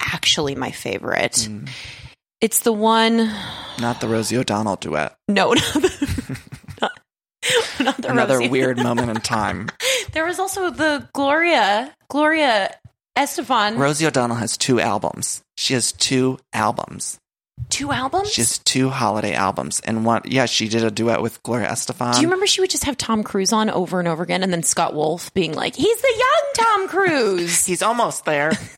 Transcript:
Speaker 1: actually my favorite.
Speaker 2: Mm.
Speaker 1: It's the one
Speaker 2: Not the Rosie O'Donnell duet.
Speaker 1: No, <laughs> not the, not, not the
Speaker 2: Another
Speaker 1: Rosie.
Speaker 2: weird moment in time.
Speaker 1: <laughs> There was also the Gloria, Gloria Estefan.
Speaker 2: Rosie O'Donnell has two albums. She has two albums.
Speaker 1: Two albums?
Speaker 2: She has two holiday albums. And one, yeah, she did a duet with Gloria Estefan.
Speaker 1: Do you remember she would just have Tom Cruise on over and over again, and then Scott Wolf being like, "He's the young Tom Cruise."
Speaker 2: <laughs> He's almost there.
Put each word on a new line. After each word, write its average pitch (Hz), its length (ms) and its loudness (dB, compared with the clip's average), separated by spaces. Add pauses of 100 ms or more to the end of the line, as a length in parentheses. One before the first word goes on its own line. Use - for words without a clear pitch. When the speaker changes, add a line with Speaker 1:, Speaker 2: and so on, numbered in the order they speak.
Speaker 1:
actually - 540 0
my 131 160 -6
favorite. - 640 -2 (160)
Speaker 2:
Mm. 107 200 -10 (760)
Speaker 1:
It's 220 180 0
the 233 120 2
one 226 580 4 (500)
Speaker 2:
Not 120 200 -2
the 113 80 -2
Rosie 113 300 0
O'Donnell 107 380 0
duet. 76 380 -4 (140)
Speaker 1:
No, 196 240 4
<laughs> - 20 6
not - 80 4 (120)
the, - 640 -2 (420)
not, - 120 -2 (880)
not 254 180 0
the - 120 -4
Speaker 2:
Another 127 280 4
Speaker 1:
Rosie. 120 100 2
Speaker 2:
weird 127 300 2
moment 120 320 0
in 110 100 -2
time. 101 540 -2
Speaker 1:
<laughs> - 40 -20 (340)
There 311 140 -2
was 349 140 -4
also 381 300 -2
the 294 420 -2
Gloria, 277 840 2 (140)
Gloria 294 680 2 (420)
Estefan. 240 640 0
Speaker 2:
Rosie 147 280 2
O'Donnell 120 320 2
has 110 180 -2
two 120 240 4
albums. - 640 -2 (140)
She - 180 -2
has 117 180 0
two 131 460 2 (140)
albums. - 680 -2 (500)
Speaker 1:
Two 285 240 -4
albums? 339 400 -2
Speaker 2:
She - 80 0
has - 180 0
two 131 300 2
holiday 107 460 0
albums. 85 460 -2
And 113 260 -2
one, 113 180 2
yeah, 131 220 2
she 110 200 0
did 113 160 0
a 113 80 2
duet 110 300 0
with - 220 -4
Gloria 117 260 -2
Estefan. - 460 -2
Speaker 1:
Do - 80 6
you 330 40 4
remember 381 200 2
she 370 160 2
would 381 80 0
just - 140 -4
have 269 120 -2
Tom 214 260 -2
Cruise 190 300 -2
on 214 160 2
over 180 300 -2
and 175 100 0
over 165 140 -2
again, 180 200 -2
and 190 80 0
then 170 120 0
Scott - 320 0
Wolf 156 400 -2
being 160 180 0
like, - 240 -4
"He's 415 240 2
the 523 160 2
young 554 500 2
Tom 403 220 2
Cruise." 220 760 2
Speaker 2:
<laughs> 185 40 -2
He's 175 120 -2
almost 220 420 0
there. 151 280 2 (260)